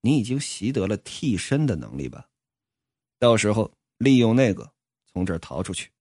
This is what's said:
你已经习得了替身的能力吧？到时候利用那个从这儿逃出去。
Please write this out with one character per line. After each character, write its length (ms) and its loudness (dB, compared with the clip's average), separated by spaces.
你 160 2
已 80 0
经 160 -4
习 320 -6
得 160 -2
了 80 -2
替 400 -4
身 280 -2
的 120 0
能 200 -12
力 120 -8
吧？ 200 -18
到 160 6
时 160 0
候 200 -2
利 180 4
用 180 4
那 180 4
个 200 -8
从 180 -6
这 80 -4
儿 60 -4
逃 240 -10
出 100 -8
去。 280 -12